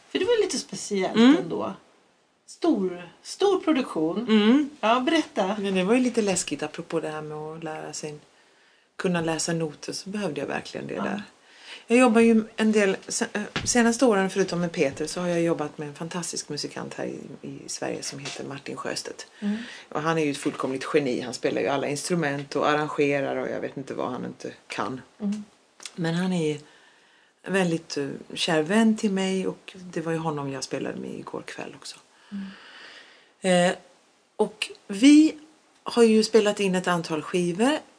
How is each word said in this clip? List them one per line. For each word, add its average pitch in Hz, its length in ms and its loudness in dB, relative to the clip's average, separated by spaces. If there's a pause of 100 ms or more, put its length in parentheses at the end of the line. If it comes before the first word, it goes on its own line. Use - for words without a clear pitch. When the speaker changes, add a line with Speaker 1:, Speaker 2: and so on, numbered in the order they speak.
Speaker 1:
För 285 100 -2
det 370 60 0
var 440 180 2
lite 330 160 -2
speciellt 196 580 -4
Speaker 2:
Mm. 247 200 8
Speaker 1:
ändå. 107 380 -4 (720)
Stor, 185 640 -2 (120)
stor 381 380 0
produktion. 190 580 0 (100)
Speaker 2:
Mm. 220 420 6 (100)
Speaker 1:
Ja, 233 200 2
berätta. 247 580 0
Speaker 2:
Men 196 160 -2
det 185 100 2
var 208 100 4
ju 262 60 4
lite 233 220 0
läskigt 180 400 -2
apropå 160 380 -6
det 156 80 -6
här 156 140 -8
med 151 160 -10
att 160 260 -12
lära 156 280 -10
sig, 151 260 -10 (800)
kunna 175 240 0
läsa 165 320 -2
noter, 160 400 -4
så - 180 -10
behövde 185 300 -4
jag 139 80 -6
verkligen - 380 -8
det - 80 -8
Speaker 1:
Ja. - 80 -4
Speaker 2:
där. - 200 -4 (640)
Jag 233 120 4
jobbar 233 220 6
ju 226 240 6 (120)
en 220 160 2
del, 202 240 2 (120)
se-, - 240 -4
eh, 208 100 -4 (220)
senaste 233 420 4
åren, 190 240 4
förutom 185 300 0
med 175 120 -2
Peter, 151 340 0
så 180 140 -6
har 180 80 -2
jag 170 140 2
jobbat 151 360 -2
med 147 100 -8
en 143 60 -14
fantastisk 170 540 -8
musikant 139 460 -8
här 135 120 -8
i, 127 120 -8 (300)
i 139 180 -12
Sverige 127 360 -8
som - 160 -10
heter 139 260 -12
Martin 135 320 -12
Sjöstedt. - 500 -10 (140)
Speaker 1:
Mm. 208 160 -2 (320)
Speaker 2:
Och - 140 -6
han 165 160 0
är 156 60 0
ju 147 60 0
ett 139 80 -4
fullkomligt 135 460 -4 (100)
geni. 135 260 2
Han 123 140 -8
spelar 127 280 -2
ju 95 60 0
alla 135 200 0
instrument 143 680 -4
och 143 120 2
arrangerar 143 680 0
och 127 120 -4
jag 110 120 -6
vet 131 160 -8
inte 131 180 -10
vad - 160 -4
han 123 140 -8
inte 123 280 -10 (140)
kan. 123 340 -6 (200)
Speaker 1:
Mm. 208 240 -4 (500)
Speaker 2:
Men 165 200 -2
han 185 180 -2
är 151 280 -2 (840)
en 180 100 -8
väldigt, 170 440 0
eh, 143 120 -4 (260)
kär 160 280 0
vän 214 340 4
till 214 160 -2
mig 190 340 0
och - 300 -10
det 180 240 -10
var 165 120 -4
ju 165 60 -2
honom 147 320 -4
jag 135 140 -8
spelade 120 360 -6
med - 180 -10
igår - 280 -10
kväll - 320 -12
också. - 180 -16 (360)
Speaker 1:
Mm. - 1400 -2
Speaker 2:
Eh, - 60 -2 (600)
och - 340 -2 (160)
vi 294 500 8 (460)
har - 200 4
ju 220 220 8
spelat 208 360 4
in 190 140 2
ett 180 140 0
antal 165 340 0
skivor. 185 560 0 (200)